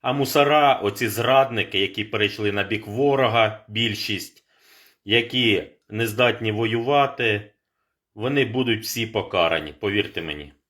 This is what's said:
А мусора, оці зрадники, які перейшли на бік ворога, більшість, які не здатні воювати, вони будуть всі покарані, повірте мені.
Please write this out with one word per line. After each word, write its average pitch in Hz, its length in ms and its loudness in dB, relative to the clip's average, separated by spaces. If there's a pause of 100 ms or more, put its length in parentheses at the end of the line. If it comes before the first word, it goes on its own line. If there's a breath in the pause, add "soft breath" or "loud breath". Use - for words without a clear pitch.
А 127 60 0
мусора, 143 600 4
оці 101 340 -2
зрадники, 117 720 2
які 98 240 -2
перейшли 104 480 -2
на 101 120 -2
бік 104 240 -4
ворога, 117 800 2
більшість, 107 760 -6 (640 soft breath)
які 113 680 0 (180)
не 110 180 -2
здатні 113 440 0
воювати, 117 1000 0 (640)
вони 131 300 0
будуть 113 380 -2
всі 113 240 -6
покарані, 82 680 -2
повірте 98 480 -4
мені. 73 320 -10 (160)